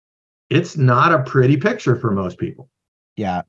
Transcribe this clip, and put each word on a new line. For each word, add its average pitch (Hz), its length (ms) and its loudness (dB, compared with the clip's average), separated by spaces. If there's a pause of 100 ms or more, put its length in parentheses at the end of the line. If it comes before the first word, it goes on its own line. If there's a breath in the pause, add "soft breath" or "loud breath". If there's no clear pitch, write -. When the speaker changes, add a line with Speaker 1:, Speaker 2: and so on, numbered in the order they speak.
(500)
Speaker 1:
it's 165 260 -2
not 135 360 2
a 147 100 0
pretty 135 340 2
picture 143 400 0
for 113 140 -4
most 95 280 -4
people. - 300 -10 (480)
Speaker 2:
Yeah, 90 320 -4